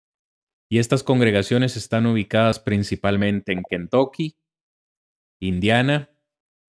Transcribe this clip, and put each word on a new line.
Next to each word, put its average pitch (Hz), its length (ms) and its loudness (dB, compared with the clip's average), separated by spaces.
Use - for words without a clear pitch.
y 113 60 2
estas 123 240 2
congregaciones 123 760 2
están 113 280 -2
ubicadas 113 540 0
principalmente 101 920 -2
en 90 140 -4
Kentucky, 131 680 -4
Indiana 113 680 0